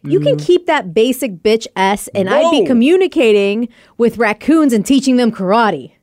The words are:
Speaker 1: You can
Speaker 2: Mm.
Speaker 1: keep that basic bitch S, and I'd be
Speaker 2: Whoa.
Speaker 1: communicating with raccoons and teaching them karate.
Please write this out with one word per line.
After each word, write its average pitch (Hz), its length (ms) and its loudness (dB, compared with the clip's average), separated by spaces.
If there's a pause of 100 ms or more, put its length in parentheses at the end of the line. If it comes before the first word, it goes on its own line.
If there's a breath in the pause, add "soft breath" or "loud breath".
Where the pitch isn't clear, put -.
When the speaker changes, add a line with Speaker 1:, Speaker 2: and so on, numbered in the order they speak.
Speaker 1:
You 285 160 0
can 381 160 2
Speaker 2:
Mm. - 100 -8
Speaker 1:
keep 349 220 0
that 277 260 -2
basic 240 480 -2
bitch 220 340 0
S, 190 340 -2
and 190 200 -4
I'd 320 220 2
be 302 100 0
Speaker 2:
Whoa. 349 60 0
Speaker 1:
communicating 240 1000 0 (280 soft breath)
with 226 200 0
raccoons 240 560 0
and 208 120 0
teaching 262 300 2
them 247 160 2
karate. 196 600 -2 (120)